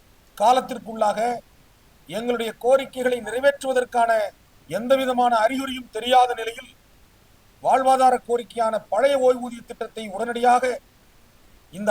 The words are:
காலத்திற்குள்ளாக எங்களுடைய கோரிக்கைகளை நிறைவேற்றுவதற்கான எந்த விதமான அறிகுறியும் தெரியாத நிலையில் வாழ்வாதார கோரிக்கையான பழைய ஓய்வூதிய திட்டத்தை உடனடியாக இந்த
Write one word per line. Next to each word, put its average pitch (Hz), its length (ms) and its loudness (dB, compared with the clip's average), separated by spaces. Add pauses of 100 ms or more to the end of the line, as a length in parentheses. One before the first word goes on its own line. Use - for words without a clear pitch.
(400)
காலத்திற்குள்ளாக 220 800 0 (920)
எங்களுடைய 233 420 -4 (120)
கோரிக்கைகளை 254 640 0
நிறைவேற்றுவதற்கான 254 840 0 (580)
எந்த 226 300 -2
விதமான 247 320 0 (120)
அறிகுறியும் 262 520 -4
தெரியாத 247 420 4
நிலையில் 226 340 -12 (880)
வாழ்வாதார 254 520 4 (140)
கோரிக்கையான 226 460 -2 (180)
பழைய 269 220 2 (120)
ஓய்வூதிய 247 400 0
திட்டத்தை 220 380 -12 (100)
உடனடியாக 240 500 2 (1080)
இந்த 202 180 -4